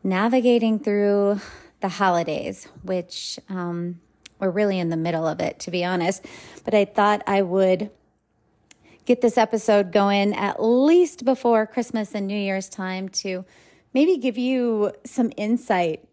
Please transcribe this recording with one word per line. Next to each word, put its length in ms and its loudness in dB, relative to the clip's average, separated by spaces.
navigating 760 2
through 600 2
the 80 -4
holidays, 800 -2
which, 640 -8
um, 540 -6
we're 120 0
really 280 0
in 120 -2
the 80 -2
middle 280 -2
of 140 -2
it, 200 -4
to 120 -10
be 140 -2
honest. 400 -2
But 80 -2
I 100 6
thought 420 2
I 160 2
would 480 2
get 160 -2
this 160 2
episode 560 0
going 420 2
at 260 -4
least 640 4
before 420 2
Christmas 480 -6
and 140 -4
New 100 -4
Year's 300 -4
time 400 -8
to 220 -6
maybe 240 4
give 200 -2
you 540 0
some 320 0
insight 760 0